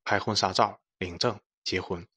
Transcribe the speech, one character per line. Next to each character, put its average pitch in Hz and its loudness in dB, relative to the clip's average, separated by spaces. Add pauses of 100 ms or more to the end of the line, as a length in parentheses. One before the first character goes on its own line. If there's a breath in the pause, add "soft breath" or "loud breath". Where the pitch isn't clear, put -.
拍 101 2
婚 104 -2
纱 95 2
照、 104 2 (200)
领 87 -6
证、 110 -2 (240)
结 92 -2
婚， 87 -6 (100)